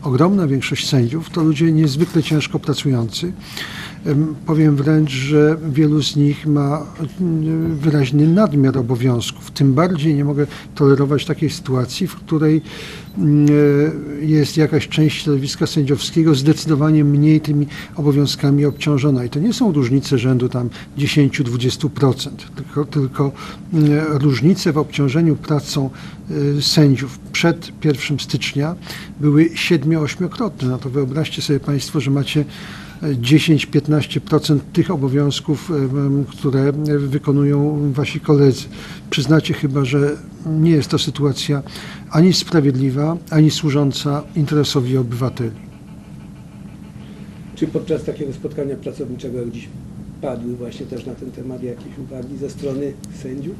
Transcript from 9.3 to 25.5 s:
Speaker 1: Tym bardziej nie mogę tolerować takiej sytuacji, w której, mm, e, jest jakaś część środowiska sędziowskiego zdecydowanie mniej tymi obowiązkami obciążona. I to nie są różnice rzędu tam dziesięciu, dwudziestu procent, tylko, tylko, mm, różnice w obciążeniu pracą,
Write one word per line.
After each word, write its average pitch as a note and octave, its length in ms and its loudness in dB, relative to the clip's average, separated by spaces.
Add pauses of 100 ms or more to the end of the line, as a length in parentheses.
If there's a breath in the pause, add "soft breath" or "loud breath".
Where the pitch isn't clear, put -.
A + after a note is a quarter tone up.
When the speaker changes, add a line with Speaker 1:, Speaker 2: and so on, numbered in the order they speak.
Speaker 1:
Tym C#3 220 4
bardziej D#3+ 420 2
nie C#3+ 100 0
mogę C#3+ 220 0 (280 loud breath)
tolerować C#3 500 4
takiej D#3 240 -2
sytuacji, B2+ 580 -4
w - 80 -8
której, D#3 460 2 (560 loud breath)
mm, D3 300 6 (760)
e, D3+ 40 -4
jest D3+ 320 2
jakaś D3+ 300 2
część - 360 2
środowiska C#3 440 0
sędziowskiego D3 680 2
zdecydowanie D3+ 680 2
mniej D3 380 4
tymi D3 260 0 (280 loud breath)
obowiązkami C#3+ 680 2
obciążona. C#3 600 0
I A2+ 40 -4
to D3 100 -4
nie G#3 140 0
są A3+ 180 2
różnice C3+ 460 2
rzędu B2 320 2
tam B2 200 -4 (280 loud breath)
dziesięciu, C#3+ 460 2
dwudziestu B2 460 -2
procent, - 560 -2 (100)
tylko, C#3+ 300 -6
tylko, C#3 460 -2 (420 loud breath)
mm, D3+ 440 2
różnice C#3+ 560 2
w C#3 40 0
obciążeniu D3 580 0
pracą, C#3 540 -4 (680 loud breath)